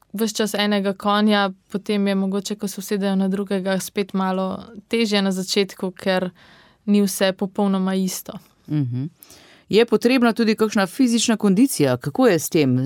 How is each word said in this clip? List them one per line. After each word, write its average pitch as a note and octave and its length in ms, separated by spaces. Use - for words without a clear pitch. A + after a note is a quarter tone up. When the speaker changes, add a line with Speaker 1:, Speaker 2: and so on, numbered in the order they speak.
Speaker 1:
ves G#3+ 240
čas G#3+ 200
enega G3+ 400
konja, G#3 520
potem G3+ 360
je G3 120
mogoče, G3 400
ko G#3 120
se G3 140
usedejo G3 340
na F#3+ 120
drugega, F#3+ 500
spet G3 360
malo F#3+ 360
težje G#3 360
na G3 100
začetku, F#3+ 640
ker F#3 360
ni G#3 140
vse F#3+ 300
popolnoma F#3+ 640
isto. F#3+ 380
Speaker 2:
Mhm. C3+ 440
Je A3+ 160
potrebna A#3 480
tudi A3 200
kakšna G#3+ 300
fizična A3+ 540
kondicija? F3 580
Kako F#3+ 320
je F#3+ 80
s D#3 140
tem? C#3+ 240